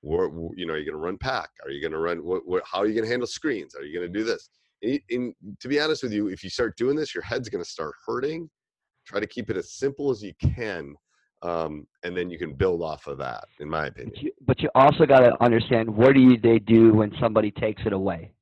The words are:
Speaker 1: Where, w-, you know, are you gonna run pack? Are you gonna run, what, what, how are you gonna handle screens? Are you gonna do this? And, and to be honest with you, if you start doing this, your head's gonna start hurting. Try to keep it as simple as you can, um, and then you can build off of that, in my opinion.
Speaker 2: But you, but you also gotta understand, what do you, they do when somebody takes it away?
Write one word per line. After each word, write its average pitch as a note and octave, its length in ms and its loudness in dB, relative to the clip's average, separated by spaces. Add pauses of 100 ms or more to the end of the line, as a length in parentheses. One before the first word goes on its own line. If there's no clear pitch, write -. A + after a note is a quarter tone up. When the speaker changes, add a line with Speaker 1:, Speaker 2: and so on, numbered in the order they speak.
Speaker 1:
Where, F2 260 -2
w-, E2 300 -10
you F2+ 80 -8
know, D#2+ 80 -6
are D#2 40 -4
you D2+ 80 -8
gonna D2+ 160 -10
run F#2 160 -6
pack? A2+ 320 -6 (140)
Are C#2 80 -12
you C#2+ 100 -10
gonna D#2 160 -6
run, E2+ 200 -4
what, E2+ 280 -6
what, F2+ 240 -4
how F#2 100 -6
are G2+ 60 -2
you G#2+ 80 -2
gonna A2 140 -2
handle B2 180 -4
screens? A2 480 -8
Are C#2+ 100 -16
you D2 140 -12
gonna F2 140 -8
do G#2+ 140 -4
this? - 240 -8 (340)
And, C3+ 160 -4 (100)
and B2 240 -6 (280)
to B2+ 80 -14
be C#3+ 100 0
honest D#3 240 -4
with A#2+ 80 -6
you, G#2 160 -4
if F#2 160 -10
you F#2+ 60 -12
start A2+ 280 -6
doing C3 200 -2
this, D3+ 180 -8
your E2+ 80 -8
head's A#2 260 -8
gonna F2 160 -8
start D#2 280 -10 (120)
hurting. D3+ 440 -8 (580)
Try G2 140 -6
to - 60 -6
keep A2+ 220 -12
it G2 80 -4
as - 160 -10
simple C#3 380 -4
as G#2 100 -4
you G2+ 180 -14
can, F2 540 -4 (480)
um, D#2+ 460 -6 (160)
and F2+ 120 -8
then F2+ 140 -4
you E2+ 80 -12
can D#2+ 160 -8
build E2+ 300 -2
off D2+ 240 -10
of C#2 100 -10
that, C2 280 -10 (140)
in D2+ 80 -12
my D#2 200 -4
opinion. - 260 -12
Speaker 2:
But B2 100 -16
you, E4+ 80 -8 (140)
but - 160 0
you - 140 -2
also C#3+ 320 6
gotta B2+ 360 6
understand, A2+ 460 2
what A#2 240 6
do C3+ 60 8
you, B2+ 180 10
they A2+ 220 6
do A2+ 340 8
when G#2+ 260 2
somebody G#2+ 300 2
takes G#2+ 360 -6
it G#2 80 0
away? F#2+ 480 -6